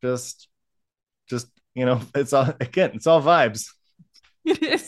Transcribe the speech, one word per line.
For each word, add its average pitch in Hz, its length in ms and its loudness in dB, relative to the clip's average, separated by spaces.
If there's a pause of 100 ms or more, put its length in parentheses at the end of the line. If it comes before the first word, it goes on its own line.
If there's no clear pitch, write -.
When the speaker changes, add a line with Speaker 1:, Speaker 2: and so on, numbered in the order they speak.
Speaker 1:
Just, - 480 -6 (800)
just, 123 180 -6 (280)
you 127 100 -2
know, 123 160 2 (140)
it's 139 180 -2
all, 135 260 2
again, 180 340 0
it's 113 140 -8
all 165 140 6
vibes. 139 460 2 (760)
Speaker 2:
It 311 200 -2
is. 320 240 -2